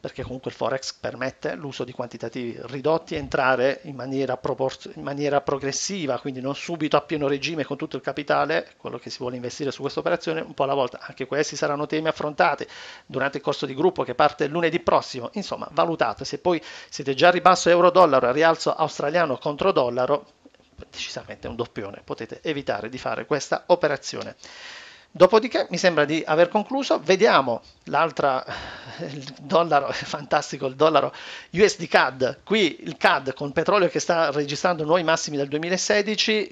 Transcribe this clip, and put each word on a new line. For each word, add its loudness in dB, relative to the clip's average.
perché -10
comunque -10
il -10
Forex -4
permette -8
l'uso -10
di -10
quantitativi -8
ridotti, -2
entrare 2
in -12
maniera -4
propor-, -4
in -12
maniera 0
progressiva, -4
quindi -8
non -4
subito 0
a 2
pieno -2
regime -2
con -6
tutto -8
il -10
capitale, -2
quello -10
che -14
si -12
vuole -6
investire -6
su -8
questa -4
operazione, -2
un -10
po' -2
alla 0
volta. -2
Anche -10
questi -2
saranno -2
temi -2
affrontati 0
durante -2
il -10
corso -2
di -6
gruppo 2
che -6
parte 2
lunedì 0
prossimo. 0
Insomma, -6
valutate, 0
se -6
poi 0
siete -4
già 6
a 10
ribasso 4
euro-dollaro, 8
a 4
rialzo 2
australiano 0
contro -2
dollaro, 0
decisamente -12
è -8
un -10
doppione, -8
potete -10
evitare -4
di -12
fare -6
questa -2
operazione. 0
Dopodiché 4
mi -6
sembra 4
di 0
aver 4
concluso, 0
vediamo 4
l'altra, 0
il -10
dollaro, 2
<laughs> -4
è -
fantastico -4
il -6
dollaro 4
U 6
S 0
D -8
cad, 2
qui 0
il -10
cad 2
con -8
petrolio 4
che -2
sta 2
registrando -2
nuovi 4
massimi 0
dal -2
duemilasedici, 0